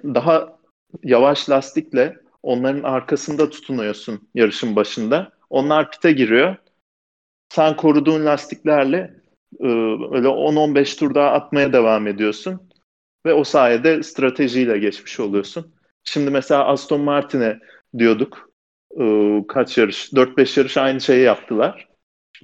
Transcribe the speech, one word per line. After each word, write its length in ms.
daha 540
yavaş 460
lastikle 640
onların 400
arkasında 680
tutunuyorsun 840
yarışın 420
başında. 560
Onlar 400
pite 220
giriyor. 440
Sen 280
koruduğun 480
lastiklerle, 920
e, 60
öyle 160
on 280
on 180
beş 220
tur 180
daha 160
atmaya 420
devam 340
ediyorsun. 640
Ve 80
o 100
sayede 580
stratejiyle 760
geçmiş 420
oluyorsun. 540
Şimdi 260
mesela 360
Aston 340
Martin'e 580
diyorduk. 520
E, 40
kaç 300
yarış? 360
Dört 220
beş 200
yarış 200
aynı 240
şeyi 220
yaptılar. 640